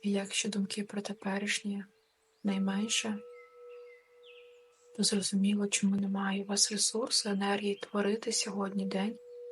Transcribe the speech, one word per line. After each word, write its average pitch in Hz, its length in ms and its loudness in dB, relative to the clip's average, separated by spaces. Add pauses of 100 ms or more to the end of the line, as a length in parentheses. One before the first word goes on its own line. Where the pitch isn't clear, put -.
І 202 100 2
якщо 196 360 0
думки 202 360 0
про 202 160 -6
теперішнє 202 840 -2 (580)
найменше, 202 720 2 (1800)
то 214 60 2
зрозуміло, 202 640 2
чому 202 300 2
немає 196 460 0
у 196 40 -8
вас 202 260 2
ресурсу, 220 560 0
енергії 202 460 0
творити 208 580 0
сьогодні 196 540 0
день, 196 320 0 (340)